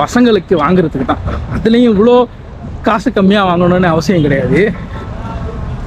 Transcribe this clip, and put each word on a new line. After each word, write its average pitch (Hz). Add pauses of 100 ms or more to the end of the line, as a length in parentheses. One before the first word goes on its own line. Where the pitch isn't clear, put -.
பசங்களுக்கு 214 (100)
வாங்குறதுக்கு 156
தான், - (320)
அதுலயும் 233
இவ்வளோ 233 (720)
காசு 220
கம்மியா 202
வாங்கணும்னு 175
அவசியம் 165
கிடையாது. 139 (1300)